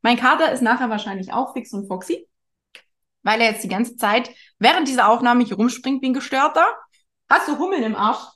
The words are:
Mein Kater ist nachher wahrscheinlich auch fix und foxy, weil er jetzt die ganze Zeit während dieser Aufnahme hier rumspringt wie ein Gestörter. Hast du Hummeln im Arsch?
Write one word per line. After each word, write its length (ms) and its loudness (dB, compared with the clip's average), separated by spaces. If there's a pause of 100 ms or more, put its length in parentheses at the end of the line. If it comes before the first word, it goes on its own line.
Mein 140 2
Kater 380 2
ist 80 -4
nachher 280 0
wahrscheinlich 440 -8
auch 180 -4
fix 220 -12
und 160 -10
foxy, 360 -8 (1000)
weil 180 2
er 100 4
jetzt 140 -8
die 20 -8
ganze 300 -4
Zeit 360 0 (260)
während 280 2
dieser 220 4
Aufnahme 340 4
hier 140 -4
rumspringt 440 -2
wie 60 -4
ein 60 0
Gestörter. 520 0 (640)
Hast 220 4
du 80 -2
Hummeln 260 -2
im 140 -2
Arsch? 260 0 (120)